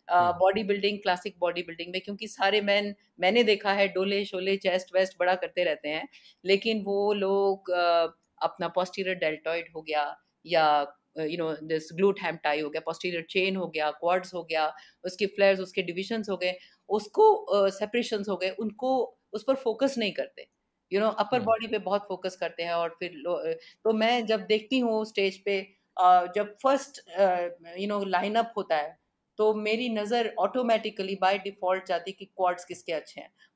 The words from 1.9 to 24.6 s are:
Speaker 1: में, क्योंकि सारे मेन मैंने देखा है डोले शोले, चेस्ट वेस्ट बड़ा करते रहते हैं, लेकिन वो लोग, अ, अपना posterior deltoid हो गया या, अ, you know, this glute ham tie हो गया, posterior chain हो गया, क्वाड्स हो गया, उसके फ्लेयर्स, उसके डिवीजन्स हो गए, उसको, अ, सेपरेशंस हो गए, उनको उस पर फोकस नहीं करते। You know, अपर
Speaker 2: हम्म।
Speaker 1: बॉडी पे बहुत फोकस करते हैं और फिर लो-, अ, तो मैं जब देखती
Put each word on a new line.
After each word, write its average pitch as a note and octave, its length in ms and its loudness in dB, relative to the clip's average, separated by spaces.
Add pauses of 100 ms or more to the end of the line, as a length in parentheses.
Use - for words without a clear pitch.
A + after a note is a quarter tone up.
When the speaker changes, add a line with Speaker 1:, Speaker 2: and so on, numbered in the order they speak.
Speaker 1:
में, F#3 80 -4
क्योंकि G3+ 280 -10
सारे G3+ 320 0
मेन G3+ 340 0 (260)
मैंने G#3+ 240 4
देखा G3+ 280 2
है G3+ 160 2
डोले G3 360 0
शोले, F#3+ 320 -2
चेस्ट F#3 380 -2
वेस्ट F#3+ 260 2
बड़ा F3+ 140 4
करते F3 300 -2
रहते D3+ 240 -2
हैं, D#3+ 200 -6 (360)
लेकिन G3+ 380 0
वो G3+ 300 0
लोग, G3 580 0
अ, E3+ 460 2 (260)
अपना E3+ 360 -4
posterior F#3 460 -2
deltoid D#3+ 380 -2 (120)
हो D#3+ 80 -10
गया D3+ 360 -4 (280)
या, D#3+ 200 4 (520)
अ, - 20 -6
you D#3+ 160 -2
know, D#3+ 140 -2
this D#3 320 -4 (180)
glute G3 240 2
ham E3 220 -4
tie D3+ 160 0
हो D3 80 -4
गया, D#3+ 200 -6
posterior E3+ 460 -6
chain F#3+ 200 0
हो F3 120 -4
गया, D3+ 220 -2
क्वाड्स F3+ 440 -2
हो E3+ 100 -8
गया, D#3 300 -2 (300)
उसके F3+ 220 -2
फ्लेयर्स, G3 340 4
उसके F#3 220 -4
डिवीजन्स G3 480 -6
हो F#3 60 -2
गए, F3+ 220 -2 (300)
उसको, G4 460 4
अ, G3 340 2
सेपरेशंस G#3+ 600 -2
हो F#3+ 80 -2
गए, F#3 140 -2
उनको A#3+ 680 -2 (140)
उस G#3+ 140 -8
पर C4+ 80 2
फोकस C4 440 0
नहीं G3+ 140 0
करते। - 360 -8 (440)
You G3+ 120 2
know, G#3+ 140 2
अपर G#3+ 180 0
Speaker 2:
हम्म। G#3+ 100 0
Speaker 1:
बॉडी A3+ 200 2
पे G#3+ 120 -2
बहुत G3+ 300 -2
फोकस F#3 280 -6
करते E3 260 -6
हैं E3+ 100 -4
और E3+ 280 -2
फिर F3 120 -6
लो-, D#3 340 -4
अ, D#3+ 60 -2 (320)
तो A3 80 4
मैं A3+ 340 2
जब G#3+ 140 0
देखती G#3+ 380 0